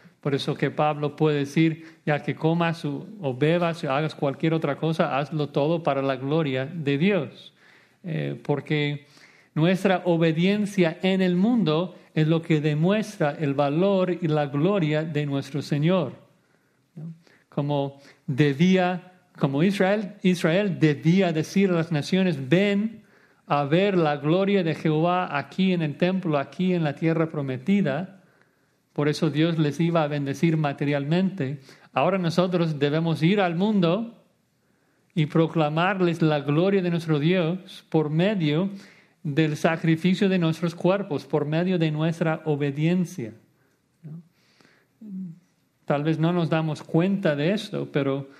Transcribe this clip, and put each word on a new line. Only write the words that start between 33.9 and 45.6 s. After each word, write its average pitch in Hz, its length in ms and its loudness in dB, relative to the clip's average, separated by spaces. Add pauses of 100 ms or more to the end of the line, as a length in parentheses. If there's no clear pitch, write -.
y 156 120 2
proclamarles 165 960 0
la 151 180 2
gloria 165 400 2
de 180 100 -2
nuestro 160 280 0
Dios 170 680 -2
por 156 200 0
medio 170 600 0 (520)
del 151 340 0
sacrificio 165 720 2
de 190 100 2
nuestros 165 360 -2
cuerpos, 175 500 -2
por 147 200 -2
medio 170 340 0
de 160 120 2
nuestra 160 560 -2
obediencia, 147 880 -2 (680)
¿no? 165 200 -16 (1600)